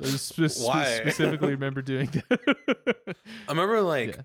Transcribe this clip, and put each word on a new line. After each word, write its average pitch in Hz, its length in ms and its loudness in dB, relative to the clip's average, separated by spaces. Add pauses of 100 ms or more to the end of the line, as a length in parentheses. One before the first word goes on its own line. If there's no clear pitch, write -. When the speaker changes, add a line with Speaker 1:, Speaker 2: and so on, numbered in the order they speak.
Speaker 1:
spe-, 139 480 -2
spe-, 120 180 -2
Speaker 2:
Why? 143 180 2 (120)
Speaker 1:
specifically 151 540 0
remember 139 300 -4
doing 131 300 -2
that. - 1040 0 (160)
<laughs> - 160 -14
Speaker 2:
I 147 40 -4
remember, 196 300 2
like, 139 360 0
Speaker 1:
Yeah. - 80 -14